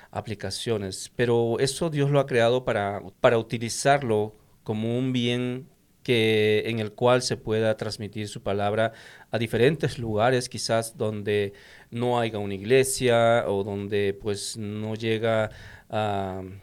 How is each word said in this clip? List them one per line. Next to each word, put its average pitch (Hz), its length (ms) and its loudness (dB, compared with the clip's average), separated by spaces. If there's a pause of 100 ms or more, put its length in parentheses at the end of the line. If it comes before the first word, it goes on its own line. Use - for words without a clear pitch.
(100)
aplicaciones. 101 1080 -6
Pero 117 420 2
eso 135 320 -2
Dios 143 200 0
lo 143 100 4
ha 139 60 0
creado 123 380 2
para, 101 380 -2 (180)
para 120 180 6
utilizarlo 113 960 0 (280)
como 113 340 -2
un 131 160 0
bien 123 540 -2 (380)
que, 107 640 4
en 113 120 -2
el 107 140 -4
cual 123 300 4
se 127 140 -4
pueda 110 400 0
transmitir 107 520 -8
su - 140 -14
palabra 104 500 0 (400)
a 117 60 -2
diferentes 120 600 2
lugares, 120 500 0
quizás 113 480 -4
donde 104 580 -2 (360)
no 120 300 0
haya 110 180 -2
una 101 160 -4
iglesia 117 960 4
o 98 160 0
donde, 101 580 -2
pues, 101 340 -4
no 107 380 -6
llega, 110 560 0 (400)
ah, 98 520 -4 (200)